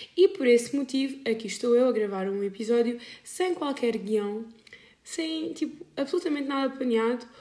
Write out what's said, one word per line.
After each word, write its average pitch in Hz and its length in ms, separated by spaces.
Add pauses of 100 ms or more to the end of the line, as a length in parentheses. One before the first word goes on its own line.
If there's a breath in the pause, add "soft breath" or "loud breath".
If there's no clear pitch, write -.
(160 loud breath)
e 370 120
por 381 180
esse 240 300
motivo 269 520
aqui 226 200
estou 233 280
eu 254 120
a 247 40
gravar 202 380
um 202 140
episódio 233 560 (240 loud breath)
sem 359 320
qualquer 262 420
guião, 208 480 (580 loud breath)
sem, 320 500
tipo, - 300 (140)
absolutamente 285 500
nada 269 280
planeado, 233 500 (160 loud breath)